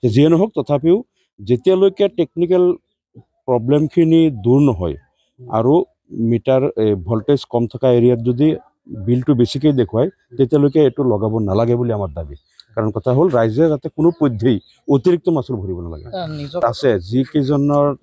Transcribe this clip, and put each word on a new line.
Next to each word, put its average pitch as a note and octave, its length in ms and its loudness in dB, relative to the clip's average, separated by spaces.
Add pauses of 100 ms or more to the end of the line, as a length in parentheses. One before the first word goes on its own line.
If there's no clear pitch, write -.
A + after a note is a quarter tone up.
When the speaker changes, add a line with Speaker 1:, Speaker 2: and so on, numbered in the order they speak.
Speaker 1:
যিয়ে C#3 200 4
নহওক, F3+ 260 2
তথাপিও D#3 480 0 (380)
যেতিয়ালৈকে F#3+ 680 0
টেকনিকেল F3+ 640 0 (720)
প্ৰব্লেমখিনি D#3 840 2
দূৰ B2 320 2
নহয় F2+ 340 0 (440)
Speaker 2:
উম। B2 120 -16
Speaker 1:
আৰু A#2+ 340 2 (260)
মিটাৰ, A#2 520 0 (140)
এ, G#2+ 180 0
ভল্টেজ A2 440 -2 (100)
কম A#2+ 180 -2
থকা B2+ 240 -6
এৰিয়াত A#2+ 280 4
যদি B2 360 0 (320)
বিলটো A#2+ 480 -2
বেছিকৈ C3 360 0
দেখুৱায়, B2+ 380 0 (280)
তেতিয়ালৈকে C#3+ 420 2
এইটো C#3+ 240 2
লগাব A2 360 0
নালাগে A2 360 0
বুলি A#2+ 160 -2
আমাৰ G2+ 220 -6
দাবী। D2 220 -14 (400)
কাৰণ G#2+ 160 -2
কথা A#2+ 220 -2
হ'ল, E3 160 2
ৰাইজে A#2+ 400 0
যাতে D3+ 200 -4
কোনো D#3+ 300 0
পধ্যেই A#2 400 0 (300)
অতিৰিক্ত D#3+ 400 0
মাচুল C#3 260 -4
ভৰিব F#2 260 -8
নালাগে। E2 240 -12
Speaker 3:
আহ, E3 220 -10
নিজক D3+ 360 -8
Speaker 1:
আছে, A#2 360 0
যিকেইজনৰ C#3 1040 0